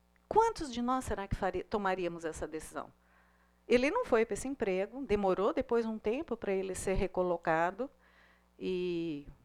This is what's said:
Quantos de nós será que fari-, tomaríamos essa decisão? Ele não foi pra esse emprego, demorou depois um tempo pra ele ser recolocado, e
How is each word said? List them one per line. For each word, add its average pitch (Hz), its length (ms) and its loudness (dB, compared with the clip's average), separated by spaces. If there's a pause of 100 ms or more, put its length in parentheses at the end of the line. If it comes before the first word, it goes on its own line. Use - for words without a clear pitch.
(280)
Quantos 427 440 2
de 240 100 -4
nós 254 220 0
será 196 240 -4
que - 80 -4
fari-, 185 280 -2
tomaríamos 185 600 -2
essa 160 220 -6
decisão? 156 460 -10 (760)
Ele 247 220 4
não 480 140 0
foi 226 220 4
pra 202 80 -4
esse 262 140 -6
emprego, 220 560 -2
demorou 202 480 2
depois 233 340 0
um 220 120 -4
tempo 240 380 -2
pra 202 160 -2
ele 190 220 -2
ser 190 200 -2
recolocado, 180 960 2 (680)
e 170 680 -2 (180)